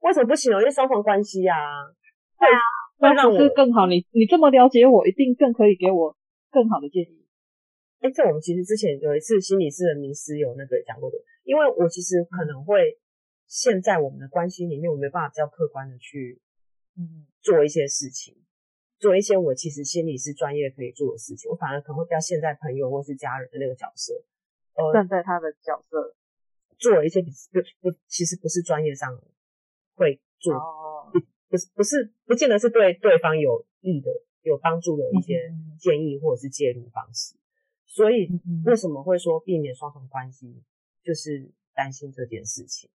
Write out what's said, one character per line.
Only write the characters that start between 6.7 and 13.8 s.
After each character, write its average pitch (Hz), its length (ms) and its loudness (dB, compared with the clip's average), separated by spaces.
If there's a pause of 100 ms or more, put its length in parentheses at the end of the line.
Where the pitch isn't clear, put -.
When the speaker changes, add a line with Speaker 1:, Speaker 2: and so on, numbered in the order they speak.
Speaker 3:
的 143 100 -10
建 180 140 -2
议。 160 240 -16 (720)
Speaker 1:
诶， 269 120 -2
这 277 120 0
我 196 80 4
们 151 80 -2
其 170 160 -4
实 180 80 -4
之 208 140 -4
前 165 220 -2
有 147 160 -2
一 156 40 0
次 202 220 0
心 190 180 0
理 160 100 0
师 175 180 -2
的 151 120 0
迷 139 140 -8
思 147 240 -10
有 131 180 -4
那 139 100 -14
个 127 180 -2
讲 113 160 -14
过 131 120 -8
的， - 60 -10 (260)
因 269 140 -2
为 302 80 2 (120)
我 170 120 2
其 175 120 -12
实 175 220 -2
可 180 220 -8
能 143 180 -12
会 180 340 2 (500)
陷 202 340 -2